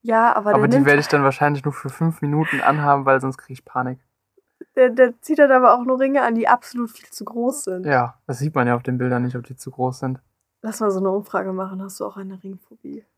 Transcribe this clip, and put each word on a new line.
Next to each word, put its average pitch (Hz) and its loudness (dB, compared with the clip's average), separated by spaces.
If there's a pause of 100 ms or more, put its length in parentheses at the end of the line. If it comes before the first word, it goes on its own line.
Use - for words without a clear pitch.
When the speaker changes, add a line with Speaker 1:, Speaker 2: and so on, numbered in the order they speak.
Speaker 1:
Ja, 226 2
aber 208 0
Speaker 2:
Aber 170 4
Speaker 1:
der 143 4
Speaker 2:
die - 4
Speaker 1:
nimmt - 4
Speaker 2:
werde 143 6
ich 147 -4
dann 143 2
wahrscheinlich 139 0
nur 147 -4
für - -12
fünf 165 -4
Minuten 147 -2
anhaben, 143 2
weil 135 4
sonst 131 -6
krieg - -20
ich - -20
Panik. 131 -8 (760)
Speaker 1:
Der, 254 6
der 247 2
zieht 302 -2
dann 285 6
aber 254 6
auch 247 0
nur 254 -2
Ringe 269 0
an, 233 0
die 226 0
absolut 240 -2
viel - -20
zu - -16
groß 240 -6
sind. 185 -8
Speaker 2:
Ja, 123 0
das 131 -8
sieht 147 -4
man 123 2
ja 120 2
auf 120 -6
den 127 -4
Bildern 123 -2
nicht, 123 -6
ob 123 -10
die 131 -18
zu - -18
groß 127 -6
sind. 131 -6 (420)
Speaker 1:
Lass 220 -10
mal 214 -2
so 190 -4
eine 190 -2
Umfrage 190 -6
machen. 190 -8
Hast 196 -16
du - -8
auch 202 -14
eine 190 -16
Ringphobie? 190 -18 (140)